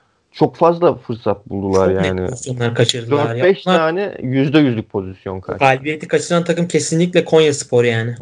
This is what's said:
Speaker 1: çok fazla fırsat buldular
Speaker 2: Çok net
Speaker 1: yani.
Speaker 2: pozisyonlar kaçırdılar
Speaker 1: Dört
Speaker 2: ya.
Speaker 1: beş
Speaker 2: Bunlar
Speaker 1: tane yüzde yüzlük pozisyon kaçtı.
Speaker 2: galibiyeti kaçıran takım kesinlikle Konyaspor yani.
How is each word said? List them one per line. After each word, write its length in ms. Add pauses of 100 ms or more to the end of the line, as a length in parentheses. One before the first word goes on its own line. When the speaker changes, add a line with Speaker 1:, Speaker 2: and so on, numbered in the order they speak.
(320)
Speaker 1:
çok 240
fazla 400
fırsat 540
buldular 380
Speaker 2:
Çok 100
net 80
Speaker 1:
yani. 240
Speaker 2:
pozisyonlar 460
kaçırdılar 540
Speaker 1:
Dört 80
Speaker 2:
ya. 60
Speaker 1:
beş 220
Speaker 2:
Bunlar 120
Speaker 1:
tane 440
yüzde 380
yüzlük 300
pozisyon 500
kaçtı. 260
Speaker 2:
galibiyeti 420
kaçıran 360
takım 240
kesinlikle 580
Konyaspor 580
yani. 380